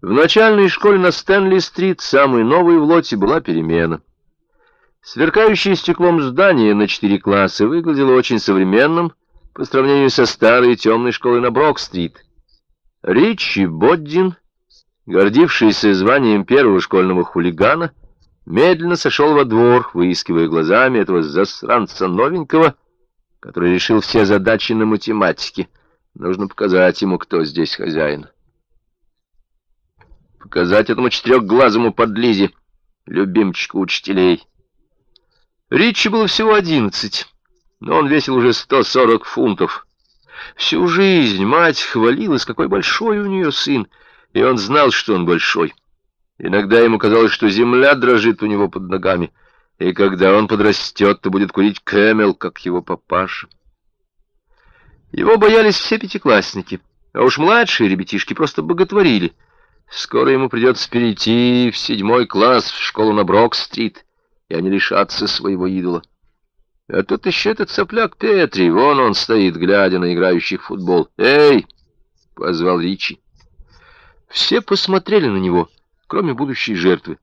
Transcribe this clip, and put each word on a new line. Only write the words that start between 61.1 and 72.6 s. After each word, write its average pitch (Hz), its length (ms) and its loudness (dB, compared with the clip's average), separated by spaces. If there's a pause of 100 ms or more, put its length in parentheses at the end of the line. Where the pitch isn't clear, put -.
в - 60 -10
седьмой 113 480 -2
класс, 117 460 0
в - 100 -10
школу 107 320 -2
на 104 100 0
Брок-стрит, 107 840 -2 (440)
и 82 60 -8
они 90 160 -2
лишатся 98 560 -2
своего 92 400 -4
идола. 90 340 -4 (840)
А - 160 -4
тут - 240 -6
ещё - 240 -2
этот 415 180 -6
сопляк - 480 -4
Петри, 170 520 0
вон 135 300 2
он 120 140 2
стоит, 98 420 0
глядя 92 440 0
на 87 160 -2
играющих 90 480 -2
в - 20 -20
футбол. 90 420 -2 (100)
«Эй!» — 143 500 4 (680)
позвал 87 440 -2